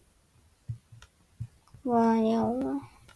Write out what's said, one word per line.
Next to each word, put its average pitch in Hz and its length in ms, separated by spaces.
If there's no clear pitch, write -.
Vay 226 520
Allah. 262 440